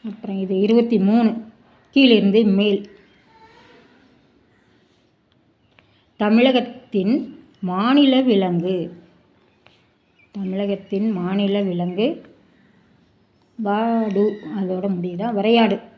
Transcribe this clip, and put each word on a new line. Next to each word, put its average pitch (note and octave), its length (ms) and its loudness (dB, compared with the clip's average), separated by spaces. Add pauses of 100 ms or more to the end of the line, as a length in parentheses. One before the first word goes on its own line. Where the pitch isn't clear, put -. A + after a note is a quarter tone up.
அப்புறம் G3 340 -8
இது F#3+ 200 -2
இருபத்தி A3+ 400 2
மூணு. A3 460 2 (500)
கீழிருந்து A3 500 4
மேல். G3+ 440 0 (3250)
தமிழகத்தின் A3+ 1160 0 (240)
மாநில B3+ 640 2
விலங்கு. F#3 680 0 (1400)
தமிழகத்தின் G3 800 -4
மாநில G3 500 -2
விலங்கு F3+ 640 -4 (1400)
வாடு. G#3+ 760 0 (200)
அதோட F#3 340 -4
முடியுதா? F3+ 440 -6
வரையாடு. G#3+ 460 2 (180)